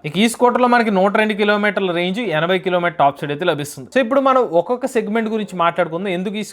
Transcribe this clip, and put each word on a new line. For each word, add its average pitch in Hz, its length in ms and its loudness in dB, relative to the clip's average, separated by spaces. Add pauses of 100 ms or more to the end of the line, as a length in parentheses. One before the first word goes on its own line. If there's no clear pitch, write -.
ఇక 156 160 -6
ఈ - 100 4
స్కూటర్ 240 300 2
లో 247 100 2
మనకి 226 240 2
నూట 196 120 4 (100)
రెండు 214 200 0
కిలోమీటర్ల 208 580 0
రేంజ్, 185 220 -2 (180)
ఎనభై 180 280 2
కిలోమీటర్ 175 340 0
టాప్ 139 180 4
స్పీడ్ 147 160 -6
అయితే 175 160 -2
లభిస్తుంది. 139 440 -8
So, 254 100 4
ఇప్పుడు 269 240 2
మనం 262 120 4 (200)
ఒక్కొక్క 247 340 -4
సెగ్మెంట్ 214 400 -2
గురించి 202 300 -6
మాట్లాడుకుందాం, 170 540 -2
ఎందుకు 190 240 -6
ఈ - 100 -10